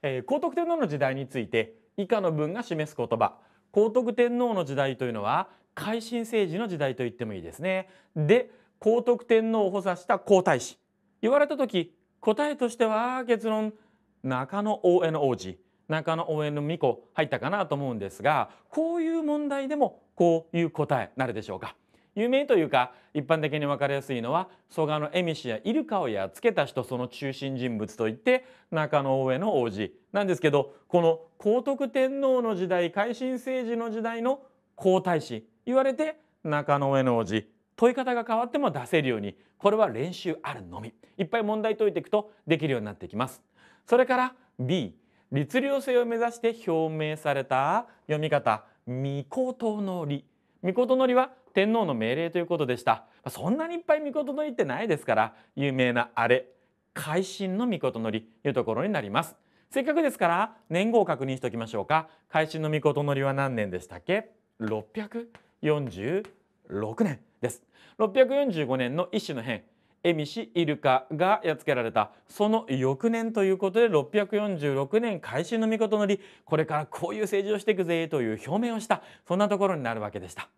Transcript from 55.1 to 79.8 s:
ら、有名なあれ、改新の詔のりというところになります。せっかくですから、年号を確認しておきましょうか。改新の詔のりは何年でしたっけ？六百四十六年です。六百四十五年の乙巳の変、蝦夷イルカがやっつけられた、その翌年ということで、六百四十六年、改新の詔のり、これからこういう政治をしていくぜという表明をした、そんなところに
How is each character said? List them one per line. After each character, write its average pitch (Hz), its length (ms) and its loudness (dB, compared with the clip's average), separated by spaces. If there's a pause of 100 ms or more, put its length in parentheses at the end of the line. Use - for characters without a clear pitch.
ら、 110 200 2 (200)
有 139 180 0
名 127 200 2
な 120 220 0
あ 117 120 0
れ、 123 220 4 (460)
改 170 300 -2
新 190 340 -6
の 247 100 0
詔 139 300 -2
の 113 120 -2
り 110 120 -2 (200)
と 147 60 -2
い - 20 0
う 127 40 -4
と 120 100 0
こ 113 100 -2
ろ 131 100 -2
に 202 60 -2
な 170 100 -2
り 104 100 -8
ま 120 120 0
す。 - 140 -10 (320)
せ 269 140 -2
っ - 20 -2
か 302 80 0
く 330 100 2
で 285 80 2
す - 80 -14
か 175 100 2
ら、 190 280 -2 (140)
年 190 200 0
号 226 100 4
を 190 40 4
確 135 200 -2
認 131 120 -4
し - 40 -12
て 127 80 -4
お - 20 -2
き 117 80 -8
ま 113 80 -6
し 110 80 -14
ょ 104 80 -4
う - 40 -8
か。 160 220 0 (220)
改 156 180 0
新 156 140 -6
の 156 80 -2
詔 147 320 2
の 143 100 0
り 135 100 0
は 139 120 0
何 139 200 -2
年 104 160 -2
で 90 100 -6
し - 60 -20
た 85 100 -18
っ - 60 -14
け？ 214 280 -2 (300)
六 107 340 -4
百 233 360 -10 (300)
四 147 300 0
十 123 320 -4 (460)
六 110 360 -2
年 131 160 -2 (200)
で 120 100 -2
す。 - 120 -16 (360)
六 208 160 0
百 262 200 4
四 277 160 2
十 160 140 -2
五 127 140 0
年 123 180 -2
の - 160 -2
乙 214 80 -2
巳 160 140 -8
の 120 80 -6
変、 113 220 -6 (380)
蝦 165 380 -2
夷 - 140 -12
イ 170 100 2
ル 151 140 -2
カ 131 340 2
が 185 320 0
や 165 80 0
っ 147 60 -2
つ - 80 -10
け 147 80 2
ら 123 80 0
れ 113 100 -2
た、 107 200 2 (160)
そ 208 200 0
の 220 220 2
翌 135 400 0
年 226 240 -2
と 202 100 2
い 190 60 2
う 190 80 0
こ 196 120 0
と 196 80 0
で、 233 100 6
六 151 220 2
百 208 260 0
四 202 200 -2
十 143 180 -2
六 139 260 0
年、 220 200 -4
改 147 240 -4
新 220 160 -2
の 220 80 2
詔 214 300 2
の 208 80 2
り、 196 120 2 (280)
こ 160 100 0
れ 160 80 2
か 156 140 -2
ら 151 80 -4
こ - 220 -8
う 208 60 -4
い 214 40 -6
う 214 40 -2
政 202 280 0
治 214 40 2
を 208 40 -2
し 208 60 -8
て 214 80 4
い 190 40 4
く 185 80 0
ぜ 165 240 0
と 147 140 0
い 110 120 0
う 107 140 -8
表 220 220 0
明 226 40 -4
を 214 60 -4
し - 60 -12
た、 - 160 0 (260)
そ 180 80 0
ん - 20 0
な 202 120 4
と 202 80 0
こ 196 100 2
ろ 180 80 0
に 143 60 -6